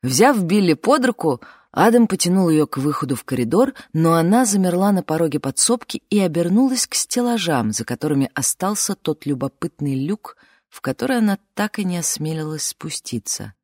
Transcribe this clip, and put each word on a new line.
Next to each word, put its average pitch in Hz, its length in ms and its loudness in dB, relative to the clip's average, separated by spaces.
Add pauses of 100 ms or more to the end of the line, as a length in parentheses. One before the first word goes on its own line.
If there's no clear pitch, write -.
Взяв 208 340 4
Билли 180 320 2
под 269 320 2
руку, 160 360 -2 (300)
Адам 226 360 4
потянул 180 420 2
её 156 160 4
к - 120 -8
выходу 139 400 -2
в - 80 -14
коридор, 131 480 0 (180)
но 165 220 4
она 185 320 4
замерла 190 480 2
на 185 100 0
пороге 156 380 -2
подсобки - 680 -2
и 208 100 2
обернулась 190 680 0
к - 80 -10
стеллажам, 175 800 -2
за 113 100 -6
которыми 139 500 -2
остался 190 600 -4
тот - 300 -6
любопытный 139 680 -6
люк, 151 420 -6 (320)
в - 100 -20
который 262 380 -4
она 208 200 0 (180)
так 208 240 -4
и 208 40 -4
не 180 140 -2
осмелилась 156 720 -6
спуститься. - 840 -10 (100)